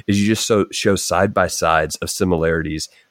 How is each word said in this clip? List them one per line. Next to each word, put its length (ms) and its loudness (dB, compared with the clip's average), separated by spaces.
is 120 2
you 80 2
just 200 0
so, 240 2
show 240 2
side 380 0
by 140 2
sides 500 0
of 120 -8
similarities 800 -2